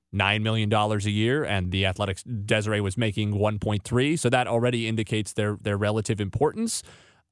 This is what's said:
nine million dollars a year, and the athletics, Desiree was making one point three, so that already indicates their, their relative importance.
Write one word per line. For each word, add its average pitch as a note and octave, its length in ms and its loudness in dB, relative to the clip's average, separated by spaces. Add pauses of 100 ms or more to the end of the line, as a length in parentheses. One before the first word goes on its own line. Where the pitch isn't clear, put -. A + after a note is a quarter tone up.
(100)
nine G2+ 320 0
million A2 280 0
dollars G#2+ 340 2
a G#2 60 0
year, A#2 340 2
and F#2 260 0
the G2 140 0
athletics, F#2+ 380 -2
Desiree G#2+ 580 0
was G2 160 -2
making G#2 420 0
one G#2 200 2
point G#2 260 -2
three, C#3 320 2
so A#2+ 140 0
that B2 160 2
already A#2 420 0
indicates A2 460 -2
their, G#2 260 -2
their G#2 160 -2
relative G#2 420 0
importance. D3 640 -2 (500)